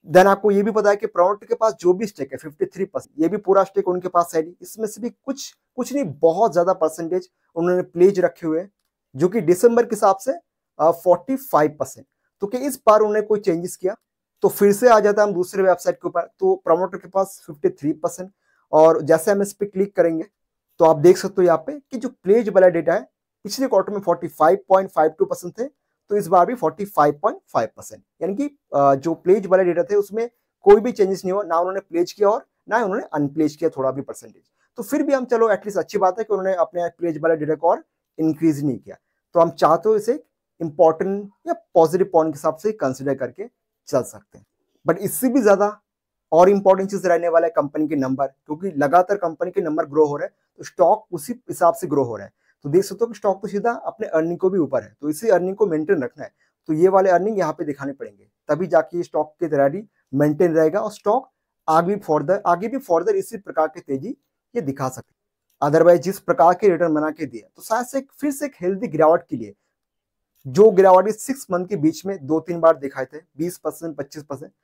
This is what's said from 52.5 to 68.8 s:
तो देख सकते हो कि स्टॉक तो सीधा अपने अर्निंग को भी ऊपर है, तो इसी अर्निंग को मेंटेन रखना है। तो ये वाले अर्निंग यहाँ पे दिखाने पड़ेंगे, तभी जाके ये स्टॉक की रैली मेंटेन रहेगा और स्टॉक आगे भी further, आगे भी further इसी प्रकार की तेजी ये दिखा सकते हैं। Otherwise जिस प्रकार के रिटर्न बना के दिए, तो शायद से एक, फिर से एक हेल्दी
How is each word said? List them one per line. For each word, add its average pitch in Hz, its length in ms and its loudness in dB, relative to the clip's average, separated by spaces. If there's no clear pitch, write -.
तो 147 60 -10
देख 180 160 2
सकते 220 200 -6
हो - 20 -4
कि 233 80 -14
स्टॉक 196 280 -4
तो - 60 -10
सीधा 202 220 -4
अपने - 360 -10
अर्निंग 165 320 -2
को 185 120 0
भी 190 80 -2
ऊपर 127 240 -2
है, 101 180 -20
तो 147 100 -6
इसी 220 180 -4
अर्निंग 185 280 2
को 208 100 0
मेंटेन 156 360 -2
रखना 123 220 -12
है। - 80 -18
तो 160 60 -6
ये 165 160 2
वाले 190 220 4
अर्निंग 190 280 0
यहाँ 156 140 -4
पे 165 120 -10
दिखाने 139 280 -10
पड़ेंगे, 104 360 -18
तभी 156 180 -2
जाके 160 300 0
ये 175 60 -6
स्टॉक 151 380 -6
की 170 60 -4
रैली 147 420 0
मेंटेन 151 400 2
रहेगा 160 260 2
और 208 120 -8
स्टॉक 226 380 -4
आगे 170 260 2
भी 202 60 -8
further, 151 460 -2
आगे 175 220 -2
भी 262 100 -8
further 185 360 -2
इसी 196 220 -6
प्रकार 156 320 -4
की 170 120 -14
तेजी 143 360 -10
ये - 60 -4
दिखा 139 280 -6
सकते - 240 -14
हैं। - 580 -8
Otherwise 170 300 4
जिस 190 180 -6
प्रकार 175 360 2
के 202 140 2
रिटर्न 165 260 0
बना 151 160 -2
के 156 160 -10
दिए, 110 300 -18
तो - 60 -20
शायद 240 240 -4
से 269 120 -8
एक, 269 220 -10
फिर 294 100 -4
से 285 160 -8
एक 277 140 -10
हेल्दी 190 280 -6